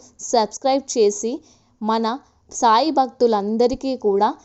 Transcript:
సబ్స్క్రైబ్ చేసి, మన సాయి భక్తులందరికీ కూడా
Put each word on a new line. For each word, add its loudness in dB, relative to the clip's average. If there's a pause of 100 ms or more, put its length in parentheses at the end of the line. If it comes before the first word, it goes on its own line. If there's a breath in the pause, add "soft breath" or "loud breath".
(200 loud breath)
సబ్స్క్రైబ్ -2
చేసి, 0 (400 soft breath)
మన -2 (320 soft breath)
సాయి 2
భక్తులందరికీ 0
కూడా 0